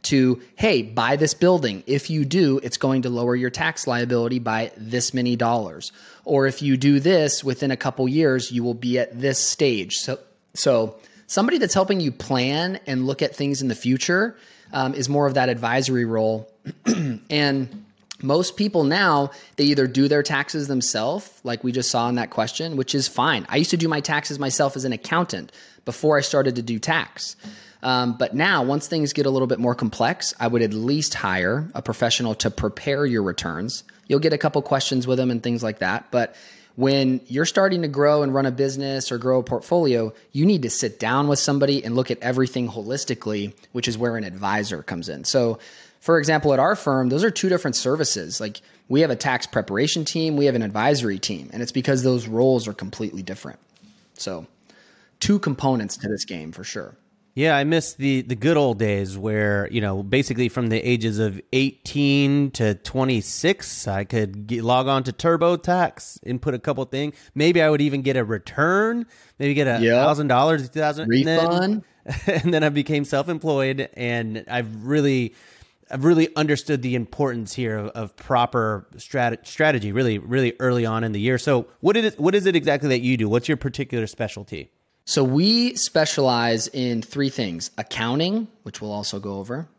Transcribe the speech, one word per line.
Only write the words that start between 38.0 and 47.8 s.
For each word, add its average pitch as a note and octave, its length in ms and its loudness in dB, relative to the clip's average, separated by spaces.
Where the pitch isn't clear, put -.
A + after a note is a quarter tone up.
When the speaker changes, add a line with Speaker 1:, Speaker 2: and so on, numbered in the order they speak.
Speaker 1:
and C3+ 140 0
run C3+ 100 2
a B2+ 60 0
business C3+ 600 -2
or B2 60 -4
grow B2+ 220 2
a A#2+ 40 0
portfolio, B2 720 0
you D3 140 2
need F#3+ 160 4
to A#2 80 -4
sit - 300 -4
down C3 280 2
with C#3+ 120 2
somebody C#3 440 2
and A#2 120 -4
look B2+ 160 0
at - 80 -4
everything B2 500 0
holistically, G#2+ 840 -6
which B2 160 -4
is A2 100 -4
where A#2 180 -2
an A2 80 -6
advisor G2 600 -4
comes E2+ 260 -8
in. C#2+ 140 -10
So, A#2 340 2
for E3 180 2
example, D3+ 340 2
at C3 60 4
our F3 180 4
firm, C3 340 0
those D3+ 140 2
are A3+ 60 4
two - 180 -2
different F3 280 0
services. B2+ 680 -2